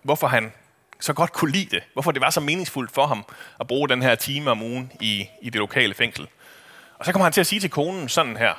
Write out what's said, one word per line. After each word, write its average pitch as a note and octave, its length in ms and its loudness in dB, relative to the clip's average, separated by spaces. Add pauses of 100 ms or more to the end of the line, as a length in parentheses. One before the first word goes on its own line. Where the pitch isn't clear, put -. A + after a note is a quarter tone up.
hvorfor D3 260 0
han A2+ 240 0 (520)
så D3 100 -2
godt D#3+ 200 0
kunne D#3 180 0
lide F#3 240 -2
det. - 80 -4 (100)
Hvorfor C3+ 180 0
det C3 100 -2
var C3 80 4
så - 100 2
meningsfuldt D3 520 -4
for C#3 140 2
ham A#2 200 -4 (340)
at B2+ 80 -6
bruge C#3 220 0
den B2+ 120 2
her B2+ 140 6
time C#3 360 -2
om A2 100 0
ugen B2+ 380 -6
i, G#2 300 -2 (120)
i A2+ 80 -8
det A2 100 -2
lokale G#2 340 0
fængsel. A2+ 340 -4 (720)
Og - 60 -10
så F3 60 2
kom F#3+ 100 4
han F3 100 6
til F#3+ 100 4
at E3+ 60 2
sige G#3 120 -2
til F#3+ 100 -2
konen D#3+ 400 -4
sådan B2 280 0
her A2 220 2